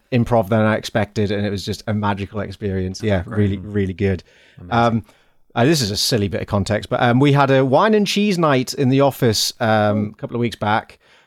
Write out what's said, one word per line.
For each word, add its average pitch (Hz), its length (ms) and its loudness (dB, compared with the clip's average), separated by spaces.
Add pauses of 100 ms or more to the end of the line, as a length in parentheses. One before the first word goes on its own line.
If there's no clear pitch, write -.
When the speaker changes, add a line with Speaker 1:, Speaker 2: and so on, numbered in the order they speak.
(120)
Speaker 1:
improv 117 380 2
than 113 100 2
I 107 160 2
expected, 104 560 -2
and 101 140 -2
it 104 40 -2
was 98 140 -6
just - 240 -8
a 110 60 -2
magical 101 480 -4
experience. 95 600 -6
Yeah, 98 240 0
really, 101 320 0
Speaker 2:
Mm. 101 160 -12
Speaker 1:
really 98 200 -2
good. 95 280 0 (360)
Speaker 2:
Amazing. 87 200 -10
Speaker 1:
Um, 117 260 2 (500)
uh, 117 100 2
this 151 180 4
is 98 80 -2
a 104 60 -4
silly 104 320 0
bit 98 140 -4
of 98 60 -8
context, 104 420 -2
but, 123 120 -2
um, 120 200 2
we 143 100 4
had 139 180 4
a 135 140 4
wine 165 300 4
and 208 120 2
cheese 208 320 0
night 139 360 2
in 135 160 0
the 135 100 4
office, 127 640 0
um, 107 520 0
a - 40 -20
couple 127 180 -12
of 120 60 -2
weeks 117 160 -4
back, 107 420 -2 (280)